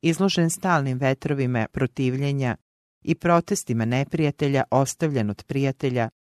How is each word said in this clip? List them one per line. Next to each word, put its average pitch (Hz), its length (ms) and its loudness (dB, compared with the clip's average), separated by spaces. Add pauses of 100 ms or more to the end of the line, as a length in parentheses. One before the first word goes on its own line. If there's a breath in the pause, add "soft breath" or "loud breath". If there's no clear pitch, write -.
Izložen 165 480 2
stalnim 143 480 0
vetrovima 131 720 0
protivljenja 131 840 -2 (460)
i 165 120 0
protestima 170 680 0
neprijatelja, 139 880 0
ostavljen 131 600 0
od - 140 -8
prijatelja 131 640 -2 (140)